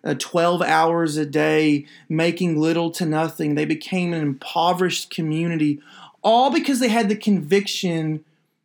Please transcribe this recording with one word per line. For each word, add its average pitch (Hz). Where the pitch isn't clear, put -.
uh, 147
twelve 175
hours 165
a 151
day, 151
making 165
little 165
to 170
nothing. 156
They 151
became 170
an 165
impoverished 170
community, 156
all 254
because 277
they 247
had 220
the 208
conviction 170